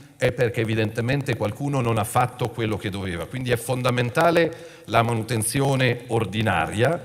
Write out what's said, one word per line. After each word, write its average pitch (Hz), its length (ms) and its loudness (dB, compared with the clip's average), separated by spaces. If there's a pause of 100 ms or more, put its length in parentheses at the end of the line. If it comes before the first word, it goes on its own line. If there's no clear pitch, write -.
(160)
è 127 160 0
perché 120 300 0
evidentemente 113 720 -2
qualcuno 135 460 -2
non 113 160 0
ha 104 60 2
fatto 127 440 0
quello 110 300 -2
che 107 100 -4
doveva. 90 380 -6
Quindi 127 240 -4
è 120 60 2
fondamentale 131 1300 0
la 113 160 4
manutenzione 120 1040 0
ordinaria, 110 1000 0